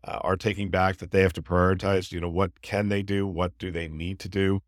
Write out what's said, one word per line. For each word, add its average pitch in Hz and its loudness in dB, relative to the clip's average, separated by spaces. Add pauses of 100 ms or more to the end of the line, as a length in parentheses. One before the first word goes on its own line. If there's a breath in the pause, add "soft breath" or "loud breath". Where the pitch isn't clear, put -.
uh, - -8
are 92 -2
taking 101 -4
back 92 2
that - -12
they 98 4
have 95 6
to 80 -8
prioritize. 92 2
You 87 -6
know, 87 -4
what 90 -2
can 104 -2
they 101 0
do? 98 0
What 90 -2
do 92 -8
they 85 -6
need 82 -6
to 101 -12
do 98 2